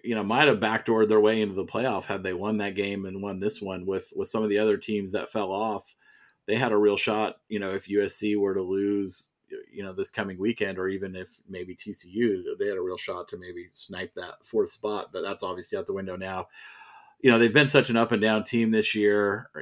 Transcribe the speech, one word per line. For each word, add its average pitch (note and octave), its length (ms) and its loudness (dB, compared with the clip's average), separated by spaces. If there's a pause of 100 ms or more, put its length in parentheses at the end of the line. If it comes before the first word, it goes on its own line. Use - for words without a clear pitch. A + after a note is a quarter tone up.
you A2+ 100 -2
know, G#2+ 80 -2
might B2+ 240 4
have A2 120 4
backdoored A2 500 2
their G#2+ 100 8
way G#2+ 220 6
into G2 140 -2
the F#2+ 100 -2
playoff G#2+ 400 -2
had G2 180 -6
they F#2 100 -2
won G#2 240 -2
that G2+ 180 -4
game G2 300 -4
and F#2+ 160 -8
won G2 180 -6
this G#2 220 -4
one. F#2 240 -8
With, F#2+ 300 -4
with G2 140 -4
some A2 140 -2
of G#2+ 60 0
the G2+ 100 2
other G#2+ 180 2
teams G2+ 340 -4
that F#2+ 180 -4
fell G2+ 220 -2
off, G#2 420 -4 (540)
they G#2 80 2
had A#2 160 2
a G#2 60 4
real G#2 200 6
shot. G#2+ 380 0 (140)
You G#2+ 100 -4
know, G2 120 -4
if G2 180 -6
U G2+ 140 2
S - 120 -4
C G#2 220 0
were G2 160 0
to F#2+ 100 -2
lose, G2 680 -2 (400)
you G2+ 120 -12
know, F#2+ 80 -12
this F#2+ 180 -6
coming G2 300 -6
weekend, G2 400 -2
or F#2 80 -2
even F#2+ 300 -6
if F#2 200 -14 (120)
maybe F2+ 260 -12
T - 160 -14
C F2+ 200 -14
U, G2+ 460 0
they G2+ 100 -2
had G2 100 -4
a F2+ 40 -4
real F#2 160 -4
shot F2+ 300 -8
to F#2+ 100 -14
maybe F2 340 -14
snipe F#2 440 -12
that F2+ 300 -14
fourth G#2+ 260 0
spot, G#2+ 400 -6
but F#2 100 -6
that's G2 220 -6
obviously F#2 340 -6
out F#2 80 -4
the G2 80 -6
window F#2+ 220 -6
now. F#2+ 320 -8 (720)
You B2+ 100 6
know, A#2 80 8
they've A#2 140 6
been C#3+ 140 6
such - 220 6
an A#2 80 2
up A#2 140 4
and G#2+ 100 2
down G#2+ 220 2
team A2+ 280 2
this A2 240 2
year, G#2 540 2 (120)